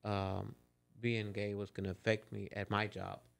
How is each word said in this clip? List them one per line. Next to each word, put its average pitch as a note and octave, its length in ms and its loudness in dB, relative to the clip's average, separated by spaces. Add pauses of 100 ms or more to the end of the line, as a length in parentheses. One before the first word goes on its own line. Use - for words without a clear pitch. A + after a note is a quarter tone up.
um, G2 500 0 (460)
being A2+ 320 2
gay G2+ 220 -2
was G2+ 160 -4
gonna F#2+ 220 -2
affect A2 400 2
me G2+ 200 -4
at G2+ 180 -2
my G#2 160 4
job. F#2+ 340 -6 (200)